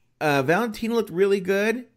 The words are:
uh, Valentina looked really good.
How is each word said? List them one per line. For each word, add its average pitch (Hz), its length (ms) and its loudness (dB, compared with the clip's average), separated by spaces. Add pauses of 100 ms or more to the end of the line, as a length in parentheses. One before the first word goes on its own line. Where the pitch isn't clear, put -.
(200)
uh, 143 220 2
Valentina 214 520 0
looked 220 160 -2
really 196 300 2
good. 208 460 -2 (100)